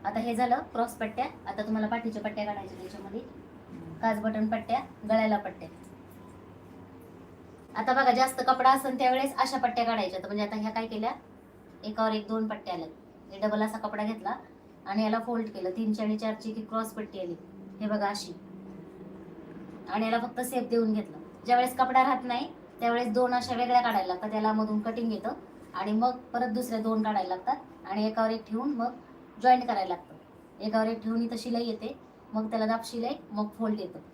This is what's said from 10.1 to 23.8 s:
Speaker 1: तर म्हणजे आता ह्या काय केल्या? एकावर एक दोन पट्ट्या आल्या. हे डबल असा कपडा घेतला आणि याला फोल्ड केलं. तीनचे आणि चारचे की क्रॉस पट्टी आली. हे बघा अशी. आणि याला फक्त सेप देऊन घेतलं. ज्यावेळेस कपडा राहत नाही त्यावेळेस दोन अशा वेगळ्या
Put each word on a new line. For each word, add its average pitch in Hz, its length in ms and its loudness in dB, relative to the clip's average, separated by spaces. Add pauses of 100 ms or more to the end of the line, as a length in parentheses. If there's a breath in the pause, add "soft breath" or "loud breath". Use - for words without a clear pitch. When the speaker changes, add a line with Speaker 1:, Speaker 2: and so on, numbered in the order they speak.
Speaker 1:
तर 190 60 -8
म्हणजे 208 180 0
आता 214 120 -4
ह्या 214 140 -2
काय 226 160 -2
केल्या? 226 260 -2 (720)
एकावर 214 280 2
एक 214 160 -2
दोन 220 200 0
पट्ट्या 202 260 -6
आल्या. 165 140 -6 (440)
हे 196 60 -14
डबल 214 240 2
असा 220 160 0
कपडा 208 260 -4
घेतला 226 320 -2 (500)
आणि 214 180 2
याला 220 160 2
फोल्ड 226 280 -2
केलं. 185 220 -2
तीनचे 220 320 0
आणि 214 160 2
चारचे 220 320 -4
की 220 120 -6
क्रॉस 220 280 -4
पट्टी 208 300 -8
आली. 175 140 -6 (460)
हे 214 60 -2
बघा 208 220 2
अशी. 202 240 -4 (1600)
आणि 214 140 2
याला 226 140 4
फक्त 247 220 -2
सेप 247 280 -2
देऊन 226 240 4
घेतलं. 214 240 -2 (300)
ज्यावेळेस 247 300 4
कपडा 254 260 6
राहत 254 220 4
नाही 247 280 -2 (280)
त्यावेळेस 233 280 2
दोन 247 260 4
अशा 247 220 0
वेगळ्या 247 240 6